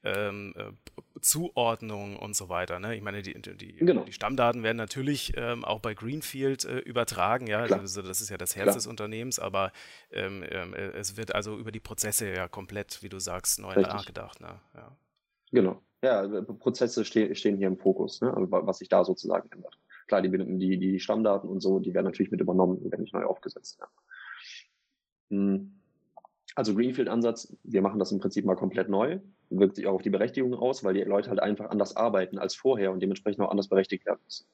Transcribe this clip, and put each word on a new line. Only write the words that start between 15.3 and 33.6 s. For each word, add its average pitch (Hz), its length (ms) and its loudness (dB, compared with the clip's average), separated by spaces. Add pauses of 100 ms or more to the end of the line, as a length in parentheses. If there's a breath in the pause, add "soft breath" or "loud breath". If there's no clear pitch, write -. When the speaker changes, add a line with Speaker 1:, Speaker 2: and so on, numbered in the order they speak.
Speaker 2:
Genau. 95 300 4 (220)
Ja, 117 200 4
äh, 101 180 -2
P-, 110 120 -10
Prozesse 117 500 0
ste-, 107 320 4
stehen 101 220 2
hier 98 100 2
im 92 100 2
Fokus, - 440 2
ne? 123 120 2
Also 95 160 0
wa-, 90 160 2
was 95 140 -2
sich 92 80 -12
da 98 160 6
sozusagen 92 480 0
ändert. - 260 -16 (300 loud breath)
Klar, 98 140 4
die, 92 80 2
die, 92 480 2
die 95 220 2
Stammdaten 107 500 2
und 95 120 -2
so, 95 180 4
die 92 140 -2
werden 92 120 2
natürlich 95 260 0
mit 95 100 0
übernommen, 92 400 4
die - 100 -4
werden - 100 -4
nicht - 120 -6
neu - 120 -2
aufgesetzt, - 540 -6
ja. - 80 -14 (1400 loud breath)
Hm. 98 500 0 (720)
Also 107 220 2
Greenfield-Ansatz, 117 880 0
wir 104 180 2
machen 98 160 2
das 95 140 2
im 101 80 0
Prinzip - 260 0
mal 95 80 4
komplett 95 360 0
neu, 117 280 2 (320)
wirkt 98 260 4
sich 107 120 -4
auch 98 80 2
auf 95 80 -2
die 104 80 2
Berechtigung 123 420 2
aus, 127 300 0
weil 98 100 2
die 98 80 2
Leute 98 300 2
halt 95 80 2
einfach 101 320 0
anders 101 240 0
arbeiten 101 420 2
als 92 160 -2
vorher 107 380 4
und 95 80 -2
dementsprechend 98 440 0
auch 95 60 2
anders 104 180 2